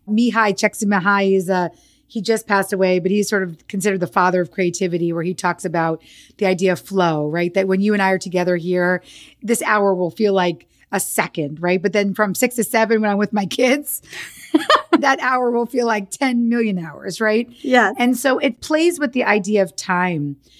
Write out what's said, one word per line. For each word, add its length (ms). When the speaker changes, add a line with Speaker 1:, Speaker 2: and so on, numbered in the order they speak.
Speaker 1:
Mihai 460
Csikszentmihalyi 840
is 120
a, 240
he 160
just 240
passed 260
away, 280
but 100
he's 180
sort 140
of 240
considered 320
the 80
father 340
of 120
creativity, 600
where 120
he 100
talks 300
about 360
the 80
idea 240
of 80
flow, 500
right? 260
That 120
when 140
you 120
and 80
I 100
are 80
together 380
here, 460
this 200
hour 340
will 160
feel 200
like 360
a 80
second, 600
right? 220
But 100
then 220
from 220
six 180
to 80
seven, 380
when 100
I'm 80
with 140
my 140
kids, 540
<laughs> 460
that 220
hour 300
will 160
feel 200
like 240
ten 380
million 300
hours, 420
right? 280
Speaker 2:
Yeah. 360
Speaker 1:
And 180
so 220
it 220
plays 400
with 120
the 120
idea 380
of 120
time. 600